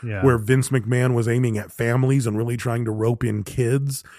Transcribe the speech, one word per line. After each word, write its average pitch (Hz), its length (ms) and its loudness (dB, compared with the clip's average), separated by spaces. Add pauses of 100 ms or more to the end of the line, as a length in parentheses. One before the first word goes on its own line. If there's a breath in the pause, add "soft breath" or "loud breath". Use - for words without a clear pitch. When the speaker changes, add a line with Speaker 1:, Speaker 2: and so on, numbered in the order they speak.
Speaker 1:
Yeah. 107 200 -6
Speaker 2:
where 127 120 6
Vince 127 320 2
McMahon 123 460 2
was 117 120 0
aiming 120 300 2
at - 160 -8
families 127 540 2
and 107 100 -2
really 120 220 -2
trying 120 260 -4
to 113 60 -4
rope 113 340 0
in 107 200 -2
kids. 135 600 -2 (140 loud breath)